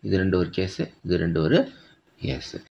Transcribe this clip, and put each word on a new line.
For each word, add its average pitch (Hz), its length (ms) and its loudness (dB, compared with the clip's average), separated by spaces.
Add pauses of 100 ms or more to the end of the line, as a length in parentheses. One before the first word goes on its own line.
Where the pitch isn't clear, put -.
இது 98 140 0
ரெண்டு 95 220 2
ஒரு 87 120 0
case, - 340 -4 (180)
இது 87 140 0
ரெண்டு 85 240 0
ஒரு 98 180 4 (640)
case. - 360 -8 (180)